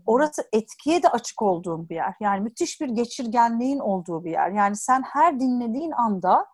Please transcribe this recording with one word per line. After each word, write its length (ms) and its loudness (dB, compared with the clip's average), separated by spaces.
Orası 460 2
etkiye 500 0
de 60 6
açık 340 -4
olduğum 460 -2
bir 60 -10
yer. 260 -4
Yani 200 0
müthiş 400 -6
bir 80 -4
geçirgenliğin 880 0
olduğu 460 -4
bir 60 -6
yer. 200 0
Yani 260 2
sen 260 0
her 380 2
dinlediğin 500 -2
anda, 640 2